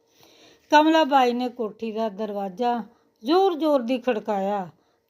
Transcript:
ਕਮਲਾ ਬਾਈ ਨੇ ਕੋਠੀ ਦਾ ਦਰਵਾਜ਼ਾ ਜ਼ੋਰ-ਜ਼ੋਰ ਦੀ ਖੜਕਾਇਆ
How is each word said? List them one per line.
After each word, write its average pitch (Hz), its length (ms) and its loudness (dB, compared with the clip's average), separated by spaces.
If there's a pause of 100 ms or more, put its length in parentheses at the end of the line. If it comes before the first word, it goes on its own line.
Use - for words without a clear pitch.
(720)
ਕਮਲਾ 311 340 4
ਬਾਈ 262 280 2
ਨੇ 247 160 -4
ਕੋਠੀ 226 440 -8
ਦਾ 220 160 -4
ਦਰਵਾਜ਼ਾ 202 760 -4 (400)
ਜ਼ੋਰ-ਜ਼ੋਰ 311 580 2
ਦੀ 240 160 -2
ਖੜਕਾਇਆ 202 680 -4 (420)